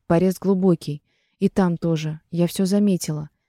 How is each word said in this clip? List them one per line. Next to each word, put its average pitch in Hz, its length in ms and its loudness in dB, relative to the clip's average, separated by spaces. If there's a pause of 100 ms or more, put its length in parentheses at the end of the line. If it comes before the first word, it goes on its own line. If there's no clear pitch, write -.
"Порез 175 320 2
глубокий. 185 640 0 (360)
И 196 120 0
там 175 260 0
тоже. 156 440 -4 (100)
Я 170 160 0
все 190 180 -2
заметила. 180 640 0 (200)